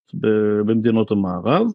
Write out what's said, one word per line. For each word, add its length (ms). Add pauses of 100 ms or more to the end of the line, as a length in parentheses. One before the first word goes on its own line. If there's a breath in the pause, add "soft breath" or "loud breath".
(140)
ב-, 520
במדינות 460
המערב. 640